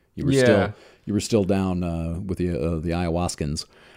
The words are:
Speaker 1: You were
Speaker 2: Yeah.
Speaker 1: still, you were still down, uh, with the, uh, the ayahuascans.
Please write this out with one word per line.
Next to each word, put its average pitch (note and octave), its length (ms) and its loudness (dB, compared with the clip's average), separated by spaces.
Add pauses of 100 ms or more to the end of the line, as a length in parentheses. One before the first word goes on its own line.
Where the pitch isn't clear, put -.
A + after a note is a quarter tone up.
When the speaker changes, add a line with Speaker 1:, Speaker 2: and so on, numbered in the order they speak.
(140)
Speaker 1:
You - 120 -8
were C3+ 60 2
Speaker 2:
Yeah. C3+ 120 6
Speaker 1:
still, G#2+ 300 4 (300)
you - 80 -6
were G#2 80 2
still G#2 240 2
down, F#2 400 0
uh, E2 400 -4
with F#2 140 -6
the, F2 120 -2
uh, E2 280 -2
the E2 120 -4
ayahuascans. E2+ 760 -2 (320)